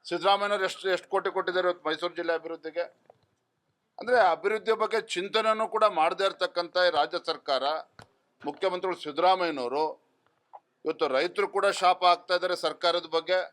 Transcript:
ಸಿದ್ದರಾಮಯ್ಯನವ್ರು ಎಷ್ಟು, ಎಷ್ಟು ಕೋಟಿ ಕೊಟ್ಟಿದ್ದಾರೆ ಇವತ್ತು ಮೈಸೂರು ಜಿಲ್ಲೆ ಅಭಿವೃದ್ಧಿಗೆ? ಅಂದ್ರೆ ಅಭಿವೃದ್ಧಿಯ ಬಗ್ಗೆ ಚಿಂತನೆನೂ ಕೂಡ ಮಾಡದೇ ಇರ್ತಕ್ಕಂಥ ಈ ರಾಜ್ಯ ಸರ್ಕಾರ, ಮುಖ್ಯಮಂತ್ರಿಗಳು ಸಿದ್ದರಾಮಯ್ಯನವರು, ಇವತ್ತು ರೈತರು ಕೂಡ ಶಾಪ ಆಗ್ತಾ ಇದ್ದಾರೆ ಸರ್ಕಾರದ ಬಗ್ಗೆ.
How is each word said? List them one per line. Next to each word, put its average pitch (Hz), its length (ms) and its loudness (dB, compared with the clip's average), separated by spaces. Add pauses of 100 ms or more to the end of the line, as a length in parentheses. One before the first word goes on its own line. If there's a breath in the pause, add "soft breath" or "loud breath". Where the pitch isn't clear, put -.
ಸಿದ್ದರಾಮಯ್ಯನವ್ರು 196 600 0
ಎಷ್ಟು, - 160 -10 (120)
ಎಷ್ಟು 175 180 -10
ಕೋಟಿ 190 220 0
ಕೊಟ್ಟಿದ್ದಾರೆ 180 320 -2
ಇವತ್ತು 175 200 -4
ಮೈಸೂರು 160 300 -4
ಜಿಲ್ಲೆ 165 220 -2
ಅಭಿವೃದ್ಧಿಗೆ? 165 440 -8 (1160)
ಅಂದ್ರೆ 240 180 2 (160)
ಅಭಿವೃದ್ಧಿಯ 202 480 0
ಬಗ್ಗೆ 220 180 0 (140)
ಚಿಂತನೆನೂ 220 600 0
ಕೂಡ 214 100 4 (160)
ಮಾಡದೇ 180 280 2
ಇರ್ತಕ್ಕಂಥ 175 480 -4 (120)
ಈ 170 100 2
ರಾಜ್ಯ 160 220 0 (100)
ಸರ್ಕಾರ, 135 340 -2 (840)
ಮುಖ್ಯಮಂತ್ರಿಗಳು 180 580 -4
ಸಿದ್ದರಾಮಯ್ಯನವರು, 156 760 2 (1000)
ಇವತ್ತು 156 200 -2 (120)
ರೈತರು 175 300 0 (100)
ಕೂಡ 196 100 2 (160)
ಶಾಪ 180 180 4 (140)
ಆಗ್ತಾ 170 240 -2
ಇದ್ದಾರೆ 175 260 -2
ಸರ್ಕಾರದ 165 440 -2 (100)
ಬಗ್ಗೆ. 175 220 0 (120)